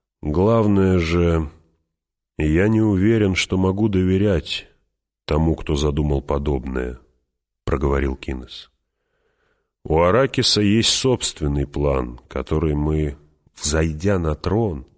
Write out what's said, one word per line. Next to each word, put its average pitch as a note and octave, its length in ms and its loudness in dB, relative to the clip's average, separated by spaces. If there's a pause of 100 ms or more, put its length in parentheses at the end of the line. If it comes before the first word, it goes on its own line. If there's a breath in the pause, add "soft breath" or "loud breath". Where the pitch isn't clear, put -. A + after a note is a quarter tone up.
(220)
«Главное F#2+ 800 2
же, E2 520 0 (840)
я D#2 300 2
не A2 140 2
уверен, G#2 540 2
что F#2 220 -2
могу F#2+ 320 0
доверять F#2+ 760 0 (580)
тому, D#2+ 300 0
кто D2+ 200 -4
задумал C#2+ 460 0
подобное», C2 760 -4 (640)
проговорил C#2 520 -2
Кинес. - 560 -12 (1120)
«У D#2 160 0
Аракиса A2+ 640 2
есть G#2+ 280 2
собственный C#2+ 760 -2
план, C2+ 600 -2
который D2+ 480 -2
мы, D2+ 420 -2 (380)
взойдя D#2+ 600 -2
на D#2 180 -2
трон, F2 520 -4 (100)